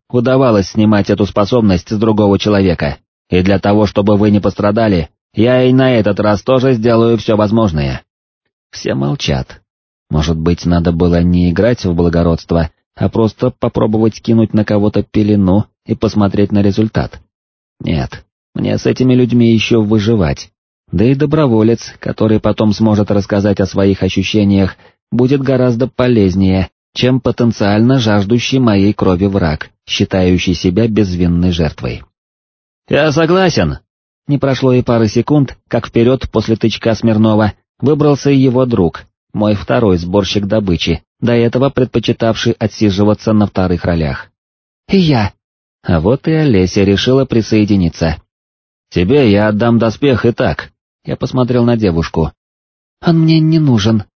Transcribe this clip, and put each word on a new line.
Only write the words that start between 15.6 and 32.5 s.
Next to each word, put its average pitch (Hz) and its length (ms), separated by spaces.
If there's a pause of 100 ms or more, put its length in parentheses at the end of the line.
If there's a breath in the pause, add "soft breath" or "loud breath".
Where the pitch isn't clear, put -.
и 110 100
посмотреть 101 560
на 101 100
результат. 98 580 (600)
Нет, - 440 (300)
мне 104 240
с - 80
этими 127 280
людьми 120 380
еще 113 300
выживать. 104 680 (400)
Да 87 120
и 135 120
доброволец, 135 840
который 110 400
потом 107 320
сможет 104 400
рассказать 101 480
о 98 60
своих 98 380
ощущениях, 98 720 (340 soft breath)
будет 127 300
гораздо 127 460
полезнее, 95 840 (240)
чем 127 260
потенциально 117 800
жаждущий 110 600
моей 104 340
крови 95 320
враг, 90 440 (160)
считающий 92 680
себя 95 340
безвинной 90 640
жертвой. 78 520 (840)